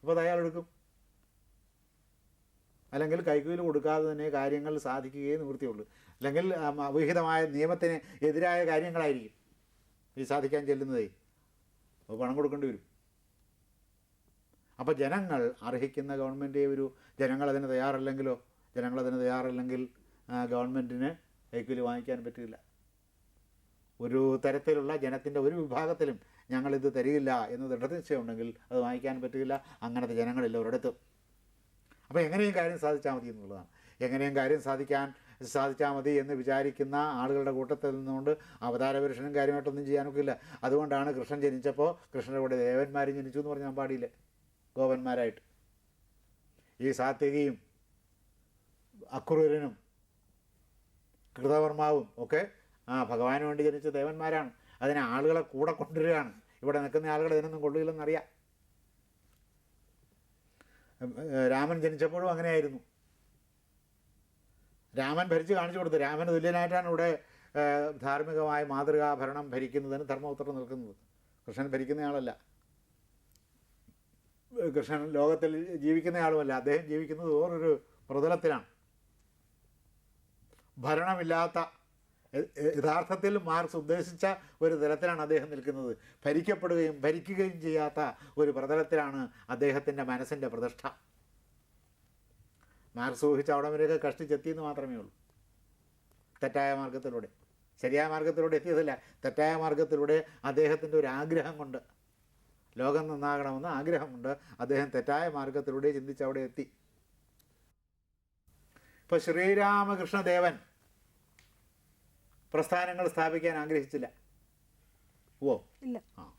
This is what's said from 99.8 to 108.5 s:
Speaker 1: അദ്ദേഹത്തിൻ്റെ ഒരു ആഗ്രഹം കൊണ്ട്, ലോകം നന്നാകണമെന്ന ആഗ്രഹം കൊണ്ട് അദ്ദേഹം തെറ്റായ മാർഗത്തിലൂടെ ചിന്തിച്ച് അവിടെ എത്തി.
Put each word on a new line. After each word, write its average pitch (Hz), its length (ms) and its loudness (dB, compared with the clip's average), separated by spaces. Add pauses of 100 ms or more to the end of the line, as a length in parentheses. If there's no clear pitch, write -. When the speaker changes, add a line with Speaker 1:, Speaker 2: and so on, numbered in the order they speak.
Speaker 1:
അദ്ദേഹത്തിൻ്റെ 151 520 2
ഒരു 135 60 2 (120)
ആഗ്രഹം 160 400 0
കൊണ്ട്, 135 180 -10 (1000)
ലോകം 143 300 2
നന്നാകണമെന്ന 143 580 -2 (100)
ആഗ്രഹം 151 360 0
കൊണ്ട് 123 180 -4 (320)
അദ്ദേഹം 139 320 0
തെറ്റായ 143 280 0 (140)
മാർഗത്തിലൂടെ 135 580 -2
ചിന്തിച്ച് 135 300 -6
അവിടെ 135 220 -4
എത്തി. 131 160 -8 (2500)